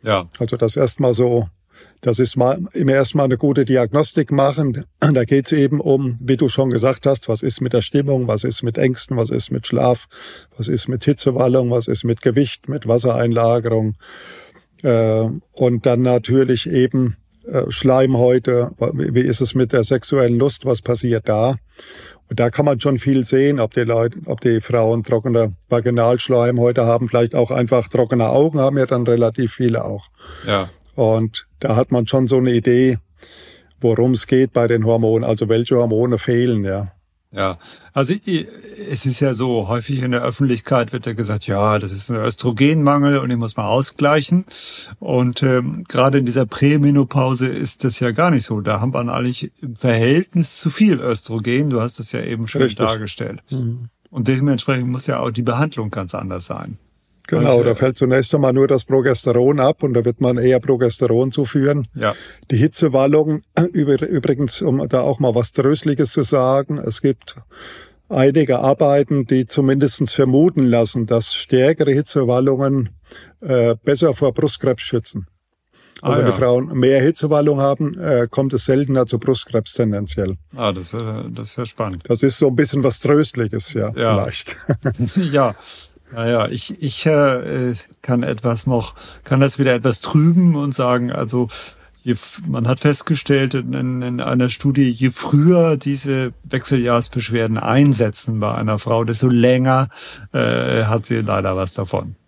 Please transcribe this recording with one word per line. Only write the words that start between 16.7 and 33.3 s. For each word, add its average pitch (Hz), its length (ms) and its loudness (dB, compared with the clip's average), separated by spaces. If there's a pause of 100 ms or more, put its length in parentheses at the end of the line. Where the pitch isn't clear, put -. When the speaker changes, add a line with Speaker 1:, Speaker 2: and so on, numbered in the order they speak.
Speaker 2:
eben, 127 460 0 (340)
äh, - 200 -2
Schleimhäute, 127 1000 2 (240)
wie, 131 200 -2
wie 123 60 4
ist 127 200 0
es 127 140 -4
mit 127 180 0
der 123 120 2
sexuellen 120 540 0
Lust, 131 280 -2
was 120 160 -2
passiert 117 460 -2
da? 113 260 0 (760)
Und 110 100 -8
da 120 120 2
kann 147 160 0
man 135 120 2
schon 135 200 0
viel 135 260 0
sehen, 139 340 2
ob 110 140 -2
die 123 80 -2
Leute, 113 460 0
ob - 160 -6
die 117 180 2
Frauen 113 420 0
trockene 113 520 0 (160)
Vaginalschleimhäute 120 1120 2
haben, 117 240 2
vielleicht 117 260 0
auch 117 160 0
einfach 123 380 0
trockene 120 400 0
Augen, 147 320 2
haben 135 180 2
ja 131 80 4
dann 120 200 -2
relativ 117 480 0
viele 117 300 -2
auch. 101 240 -10 (380)
Speaker 1:
Ja. 98 220 -2 (260)
Speaker 2:
Und 110 520 0 (140)
da 117 140 -2
hat 123 160 2
man 120 160 0
schon 131 200 0
so 131 100 2
eine 127 160 2
Idee, 123 460 2 (840)